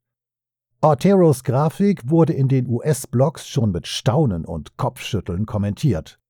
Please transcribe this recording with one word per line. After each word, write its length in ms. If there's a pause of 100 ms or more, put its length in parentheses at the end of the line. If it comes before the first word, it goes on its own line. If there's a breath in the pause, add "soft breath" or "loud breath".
(840)
Oteros 640
Grafik 640
wurde 240
in 160
den 180
U-S-Blogs 800
schon 240
mit 160
Staunen 600
und 320
Kopfschütteln 680
kommentiert. 720 (120)